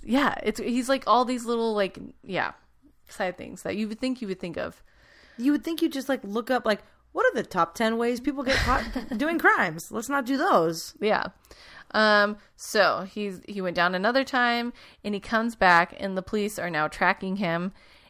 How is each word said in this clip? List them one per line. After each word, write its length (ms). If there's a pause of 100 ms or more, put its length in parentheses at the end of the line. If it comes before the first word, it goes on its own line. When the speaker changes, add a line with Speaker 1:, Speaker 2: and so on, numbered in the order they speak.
Speaker 1:
Yeah. 400
It's, 160
he's, 300
like, 180
all 160
these 220
little, 280
like, 240 (240)
yeah, 300 (560)
side 300
things 260
that 140
you 100
would 140
think 200
you 60
would 140
think 160
of. 260 (540)
Speaker 2:
You 160
would 100
think 180
you'd 120
just, 160
like, 160
look 260
up, 140
like, 160 (320)
what 120
are 80
the 140
top 280
ten 220
ways 220
people 240
get 140
caught 260 (180)
<laughs> 160
doing 220
crimes? 500
Let's 200
not 160
do 100
those. 640
Speaker 1:
Yeah. 280 (640)
Um, 440 (220)
so 520
he's, 380
he 140
went 160
down 180
another 300
time 480 (320)
and 100
he 60
comes 340
back 420
and 200
the 40
police 380
are 100
now 200
tracking 480
him 340 (380)